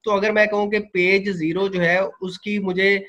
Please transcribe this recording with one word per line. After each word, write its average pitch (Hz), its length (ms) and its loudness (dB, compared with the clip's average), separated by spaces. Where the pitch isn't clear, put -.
तो 220 60 -2
अगर 208 220 2
मैं 214 160 4
कहूँ 208 220 -2
कि 214 80 0
page 196 500 0
zero 180 400 -2
जो 185 120 -4
है 175 260 2
उसकी 190 520 -8
मुझे 196 500 0